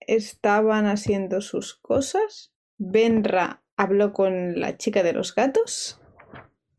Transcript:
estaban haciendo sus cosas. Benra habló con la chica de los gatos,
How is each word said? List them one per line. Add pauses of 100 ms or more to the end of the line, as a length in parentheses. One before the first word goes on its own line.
estaban
haciendo
sus
cosas. (240)
Benra (140)
habló
con
la
chica
de
los
gatos, (760)